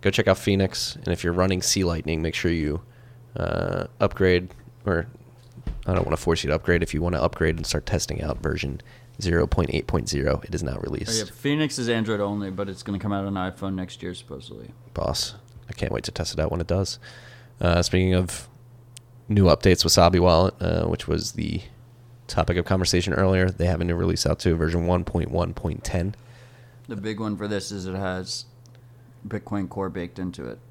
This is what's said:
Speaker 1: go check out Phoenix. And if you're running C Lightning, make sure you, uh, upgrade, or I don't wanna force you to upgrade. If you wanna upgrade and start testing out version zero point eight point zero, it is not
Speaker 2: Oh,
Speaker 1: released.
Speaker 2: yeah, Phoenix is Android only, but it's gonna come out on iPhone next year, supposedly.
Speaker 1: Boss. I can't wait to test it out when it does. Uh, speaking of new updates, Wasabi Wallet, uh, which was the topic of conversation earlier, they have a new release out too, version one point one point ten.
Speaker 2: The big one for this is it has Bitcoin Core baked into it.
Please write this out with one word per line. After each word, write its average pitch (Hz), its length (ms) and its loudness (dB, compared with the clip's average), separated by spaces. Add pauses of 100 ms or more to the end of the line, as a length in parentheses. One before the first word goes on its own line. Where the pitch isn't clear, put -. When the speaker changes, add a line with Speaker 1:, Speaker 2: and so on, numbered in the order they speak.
Speaker 1:
go 98 100 2
check - 160 2
out 95 100 6
Phoenix. - 580 0
And - 140 -10
if 87 140 0
you're 85 100 2
running 90 280 2
C - 220 2
Lightning, 82 380 0
make 80 140 -2
sure 87 160 0
you, 78 300 0 (540)
uh, 90 500 -2 (140)
upgrade, 90 500 2 (360)
or 85 220 0 (800)
I 95 60 0
don't 90 120 2
wanna 73 120 -2
force 82 260 0
you 73 60 -2
to 76 60 2
upgrade. 87 280 2
If - 100 -6
you 78 80 0
wanna 85 200 0
upgrade 80 360 0
and - 80 -6
start - 200 -4
testing - 360 -2
out 73 180 -4
version 71 420 -4 (400)
zero 85 260 4
point 78 260 2
eight - 140 -2
point 64 220 -2
zero, 69 340 0
it - 100 -10
is - 100 -4
not 64 140 -4
Speaker 2:
Oh, - 40 -8
Speaker 1:
released. - 440 -4
Speaker 2:
yeah, - 80 -16
Phoenix 147 460 -2
is 120 100 -2
Android 113 300 0
only, 101 320 -2
but 98 180 -6
it's 92 140 -12
gonna 98 160 -4
come 101 140 -4
out 98 120 -2
on 98 100 -4
iPhone 95 400 -4
next 92 280 -8
year, 90 100 -8
supposedly. - 580 -14 (220)
Speaker 1:
Boss. - 420 -2 (340)
I - 40 -10
can't - 180 -4
wait - 120 -4
to - 80 -8
test - 220 -6
it - 60 -4
out 78 120 0
when 87 100 -2
it 82 60 -4
does. 92 320 0 (600)
Uh, 87 200 4
speaking 92 340 4
of - 340 -2 (800)
new 101 160 6
updates, 90 400 6
Wasabi 87 340 6
Wallet, 87 420 6
uh, 82 240 0
which 82 220 -4
was 78 260 -2
the - 280 -4 (680)
topic 87 300 0
of 85 80 0
conversation 92 480 2
earlier, 92 360 4
they 92 180 0
have 85 120 2
a 85 40 0
new 87 120 0
release 87 300 0
out 78 140 2
too, 87 160 2
version 82 320 0
one 90 180 2
point - 260 -2
one 87 220 -2
point - 300 -6
ten. 92 320 -2 (720)
Speaker 2:
The 120 100 -10
big 107 220 -6
one 107 180 -4
for 104 100 -6
this 101 240 -4
is 95 140 -6
it 92 100 -6
has 92 500 -6 (840)
Bitcoin 101 420 -6
Core 98 200 -4
baked 87 300 -8
into 87 280 -8
it. 58 120 -12 (120)